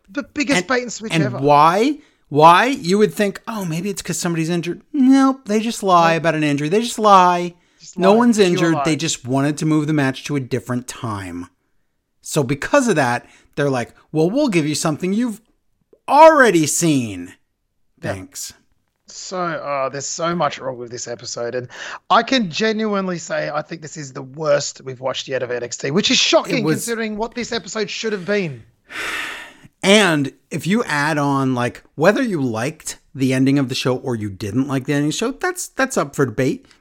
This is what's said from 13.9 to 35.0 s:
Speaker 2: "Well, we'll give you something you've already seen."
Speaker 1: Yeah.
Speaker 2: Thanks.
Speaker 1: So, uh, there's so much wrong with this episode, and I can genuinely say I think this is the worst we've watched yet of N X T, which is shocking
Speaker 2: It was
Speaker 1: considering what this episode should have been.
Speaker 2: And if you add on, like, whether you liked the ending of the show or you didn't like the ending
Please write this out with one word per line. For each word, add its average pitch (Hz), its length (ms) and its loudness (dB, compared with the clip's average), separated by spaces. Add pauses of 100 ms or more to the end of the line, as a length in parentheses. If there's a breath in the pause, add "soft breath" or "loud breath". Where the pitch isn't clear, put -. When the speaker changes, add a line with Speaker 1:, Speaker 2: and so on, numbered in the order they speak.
Speaker 2:
"Well, 165 180 2
we'll 285 160 2
give 170 180 2
you 151 80 -2
something 170 400 -2
you've 226 280 -4 (680)
already 269 580 8
seen." 117 680 -2 (680)
Speaker 1:
Yeah. - 120 -6
Speaker 2:
Thanks. - 400 -14 (520)
Speaker 1:
So, - 340 -12
uh, 143 500 -4
there's 139 180 -10
so 170 260 -4
much 151 240 -2
wrong 131 200 -8
with 120 120 -12
this 120 180 -12
episode, 120 460 -8
and 123 140 -6 (420 loud breath)
I 220 140 6
can 233 260 0
genuinely 202 680 -2
say 156 340 -6
I 151 80 -4
think 160 200 -12
this 156 160 -14
is 135 160 -12
the 139 100 -12
worst 143 600 -2
we've 131 180 -12
watched 131 260 -6
yet 131 160 -4
of - 80 -6
N 120 100 -4
X 120 160 -10
T, 139 140 -4
which 190 180 0
is 254 80 2
shocking - 420 2
Speaker 2:
It 214 40 -2
was 156 140 0
Speaker 1:
considering 220 400 -6
what 226 180 -6
this 233 160 -8
episode 220 380 -6
should 220 240 -6
have 185 120 -8
been. 170 380 -4 (1200 loud breath)
Speaker 2:
And 175 460 4 (180)
if - 160 -8
you 208 200 0
add 147 320 -2
on, 139 380 0
like, 120 280 -4 (120)
whether 196 260 2
you 190 200 -2
liked 123 580 -6 (140)
the 131 200 0
ending 135 260 2
of 135 80 0
the 127 80 -6
show 127 220 -2
or 127 180 -6
you 104 140 -6
didn't 104 360 -4
like 135 200 -4
the 147 80 -2
ending 147 160 0